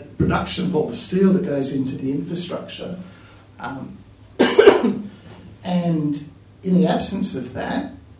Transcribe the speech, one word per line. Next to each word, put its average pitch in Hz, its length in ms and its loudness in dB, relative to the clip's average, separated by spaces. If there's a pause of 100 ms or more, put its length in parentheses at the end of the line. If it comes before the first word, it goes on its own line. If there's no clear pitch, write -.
(180)
production - 480 0
of - 100 0
all - 140 2
the 120 60 -6
steel 190 380 4
that - 120 2
goes 139 260 -2
into 131 260 -2
the 131 140 -2
infrastructure. - 880 -6 (600)
Um, 131 380 -10 (420)
<coughs> - 680 4 (540)
and 165 640 0 (360)
in 185 180 4
the - 60 6
absence - 480 -2
of - 180 -8
that, 127 400 -4 (260)